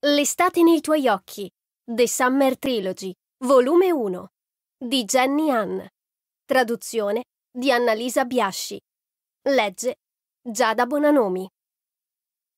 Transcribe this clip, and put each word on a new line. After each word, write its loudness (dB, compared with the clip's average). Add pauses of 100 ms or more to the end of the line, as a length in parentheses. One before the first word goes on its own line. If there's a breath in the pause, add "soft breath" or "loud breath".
L'estate 2
nei 4
tuoi 0
occhi, -4 (360)
The 0
Summer 2
Trilogy, -6 (300)
volume 4
uno, -4 (440)
di -4
Jenny 0
Han. -4 (580)
Traduzione -2 (220)
di -2
Annalisa 0
Biasci. -4 (640)
Legge -2 (420)
Giada 0
Bonanomi. 0 (1080)